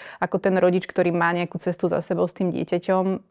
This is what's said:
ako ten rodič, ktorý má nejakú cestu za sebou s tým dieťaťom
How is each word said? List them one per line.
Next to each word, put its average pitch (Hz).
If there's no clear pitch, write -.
ako 185
ten 190
rodič, 180
ktorý 180
má 170
nejakú 175
cestu -
za 175
sebou 175
s 175
tým 185
dieťaťom 180